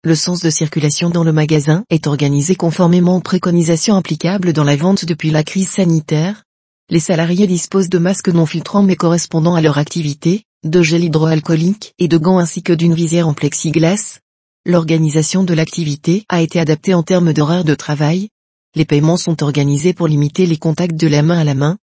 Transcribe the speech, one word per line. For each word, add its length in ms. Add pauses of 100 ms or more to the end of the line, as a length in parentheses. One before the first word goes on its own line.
Le 100
sens 240
de 100
circulation 600
dans 160
le 80
magasin 560
est 180
organisé 480
conformément 640
aux 40
préconisations 760
applicables 560
dans 100
la 140
vente 260
depuis 280
la 120
crise 260
sanitaire. 760 (440)
Les 120
salariés 440
disposent 440
de 80
masques 320
non 160
filtrants 380
mais 120
correspondant 600
à 60
leur 160
activité, 680 (180)
de 180
gel 220
hydroalcoolique 960
et 80
de 100
gants 220
ainsi 240
que 100
d'une 220
visière 320
en 60
plexiglas. 840 (460)
L'organisation 800
de 100
l'activité 760
a 120
été 180
adaptée 340
en 100
termes 300
d'horaire 320
de 100
travail. 540 (460)
Les 100
paiements 320
sont 260
organisés 500
pour 140
limiter 400
les 100
contacts 380
de 120
la 140
main 160
à 60
la 100
main. 300